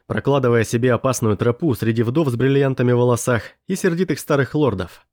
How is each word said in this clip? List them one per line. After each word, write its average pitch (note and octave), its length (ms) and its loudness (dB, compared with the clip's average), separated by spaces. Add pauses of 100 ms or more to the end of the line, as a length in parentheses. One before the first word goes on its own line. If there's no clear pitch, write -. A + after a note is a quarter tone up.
прокладывая A#2+ 580 0
себе A#2+ 300 0
опасную A2+ 440 0
тропу A#2+ 360 0
среди A2+ 300 0
вдов C3+ 260 0
с A#2+ 60 -2
бриллиантами C3 560 0
в B2 60 2
волосах A#2+ 440 0 (240)
и F#3+ 100 -4
сердитых F3 440 -2
старых C#3 340 -2
лордов, G#2+ 600 -2